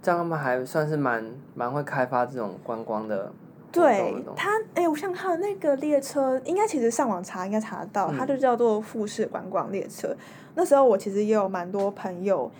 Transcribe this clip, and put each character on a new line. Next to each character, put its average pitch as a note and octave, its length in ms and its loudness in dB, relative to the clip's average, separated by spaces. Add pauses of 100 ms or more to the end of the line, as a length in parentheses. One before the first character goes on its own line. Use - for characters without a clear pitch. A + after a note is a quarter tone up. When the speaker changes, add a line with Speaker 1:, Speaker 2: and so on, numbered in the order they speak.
Speaker 1:
这 F#3+ 60 2
样 F3 80 2
他 F3 60 -2
们 E3 120 -2
还 B2+ 280 0
算 D3+ 240 0
是 D#3 80 0
蛮， A#2+ 280 0 (300)
蛮 A#2+ 160 -4
会 C#3+ 140 -2
开 C#3+ 200 0
发 B2 220 0
这 C3+ 100 -10
种 G2+ 280 -6
观 A2+ 200 -6
光 A2 220 -4
的 G2+ 260 -4 (400)
活 E4+ 100 4
动 - 20 6
的 A#3 160 6
东 - 160 -2
西。 - 80 -8
Speaker 2:
对， - 100 -12
它， - 160 -2 (240)
哎， F4 140 2
我 D4+ 80 0
想 F4+ 180 -6
想 - 0 -
看， F4+ 260 -2
那 G4+ 140 -2
个 D4+ 220 0
列 C#4+ 240 2
车， C4+ 440 -2
应 E4 120 -2
该 G#4+ 100 2
其 E4 140 -2
实 A#3 100 4
上 B3+ 180 0
网 F3+ 140 -2
查 F#3 240 -8
应 G3+ 60 -4
该 G#3+ 80 2
查 G#3+ 220 -8
得 - 100 -10
到， F#3+ 180 0
Speaker 1:
嗯。 C#3+ 80 -2
Speaker 2:
它 C4 80 -2
就 C#4 100 0
叫 B3+ 200 4
做 A3+ 240 4
富 G#3+ 260 -6
士 G#3+ 200 -2
观 - 220 -8
光 F#3 220 -2
列 G3 160 -4
车。 - 260 -8 (440)
那 F4 80 4
时 D#4+ 100 6
候 C#4 100 8
我 G#3+ 140 8
其 G#3+ 100 -4
实 G3 140 0
也 G#3+ 100 2
有 G3+ 160 4
蛮 F#3 220 -6
多 G3 220 0
朋 F#3 320 -8
友， F#3 360 2